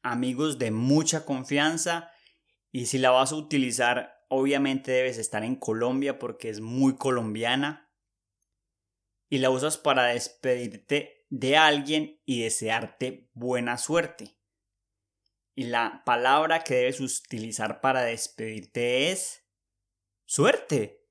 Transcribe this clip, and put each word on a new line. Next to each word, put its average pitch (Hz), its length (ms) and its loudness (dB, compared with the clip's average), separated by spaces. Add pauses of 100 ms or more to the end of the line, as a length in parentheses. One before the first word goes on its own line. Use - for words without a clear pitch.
amigos 127 560 -2
de 117 120 0
mucha 143 540 2
confianza 156 880 -2 (600)
y 123 140 -6
si 131 140 -2
la 131 100 6
vas 131 220 6
a 156 40 -4
utilizar, 127 960 0
obviamente 135 600 0
debes 127 260 0
estar 110 260 -4
en 123 120 -4
Colombia 131 640 -2
porque 113 300 -10
es 107 120 -10
muy 131 340 2
colombiana. 123 960 -2 (1400)
Y 139 120 -2
la 131 100 4
usas 135 280 0
para 131 280 4
despedirte 123 1200 -4
de 135 280 2
alguien 151 680 2
y 120 180 -2
desearte 113 920 -4
buena 120 460 -2
suerte. - 580 -4 (1160)
Y 131 100 -6
la 117 400 -2
palabra 143 580 4
que 131 120 -2
debes 127 240 0
utilizar 110 840 -6
para 131 220 2
despedirte 117 1080 -2
es - 320 -8 (840)
suerte. - 840 0